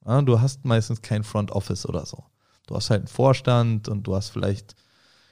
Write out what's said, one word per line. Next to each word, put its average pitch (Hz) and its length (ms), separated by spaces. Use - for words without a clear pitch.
Ja, 131 160
du 120 180
hast 131 240
meistens 113 380
kein 107 220
Front 104 260
Office - 340
oder 85 220
so. - 180
Du - 80
hast - 140
halt - 120
einen - 80
Vorstand 120 800
und 101 180
du 95 100
hast 101 140
vielleicht, 98 440